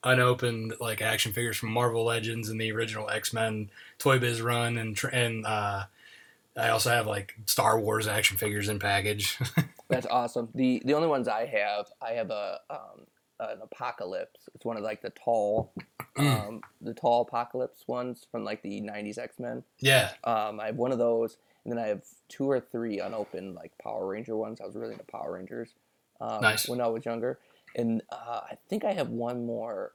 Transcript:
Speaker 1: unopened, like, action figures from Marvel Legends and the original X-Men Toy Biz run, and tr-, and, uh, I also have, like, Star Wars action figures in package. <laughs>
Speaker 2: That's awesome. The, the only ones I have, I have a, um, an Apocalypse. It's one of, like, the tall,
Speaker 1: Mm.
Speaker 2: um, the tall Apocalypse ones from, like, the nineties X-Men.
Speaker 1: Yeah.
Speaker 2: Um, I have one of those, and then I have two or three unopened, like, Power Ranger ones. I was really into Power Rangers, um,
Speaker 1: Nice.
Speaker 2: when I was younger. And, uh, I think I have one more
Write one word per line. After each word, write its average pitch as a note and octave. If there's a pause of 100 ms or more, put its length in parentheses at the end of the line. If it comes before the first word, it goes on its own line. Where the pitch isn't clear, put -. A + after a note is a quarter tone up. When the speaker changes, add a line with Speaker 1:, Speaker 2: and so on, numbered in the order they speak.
Speaker 1:
unopened, B2
like, A2+
action A2+
figures A#2
from A2+
Marvel A2+
Legends A#2
and A2
the A2+
original G#2+
X-Men A2 (300)
Toy C3
Biz A#2+
run, A#2+
and A2
tr-, -
and, A#2
uh, G2+ (720)
I A2+
also A2+
have, A#2
like, G2+ (100)
Star A2
Wars A2
action G#2
figures G#2
in G#2
package. G2+
<laughs> - (420)
Speaker 2:
That's B2+
awesome. A#2+
The, B2+
the C#3
only D#3+
ones C3
I A2+
have, G#2 (140)
I A#2
have A#2
a, G#2 (100)
um, - (340)
an A2
Apocalypse. F#2+
It's -
one A#2
of, G#2
like, G#2+
the G#2
tall, A2 (440)
Speaker 1:
Mm. C3
Speaker 2:
um, A2+ (200)
the A#2
tall A#2+
Apocalypse A#2+
ones B2
from, A2+
like, G#2
the G2+
nineties G#2
X-Men. A#2+ (160)
Speaker 1:
Yeah. C3+ (120)
Speaker 2:
Um, G#2+
I A2
have A2
one B2
of A#2+
those, A#2 (280)
and A2+
then A#2
I G#2+
have G#2 (260)
two C#3
or C3
three A2+
unopened, F#2+
like, -
Power G2
Ranger A2
ones. A2
I -
was G2
really A2+
into -
Power -
Rangers, A2+ (480)
um, A2
Speaker 1:
Nice. -
Speaker 2:
when B2
I A#2+
was A2+
younger. A#2 (360)
And, A2+
uh, A#2
I - (120)
think G#3
I G3+
have C#3
one A#2+
more A2+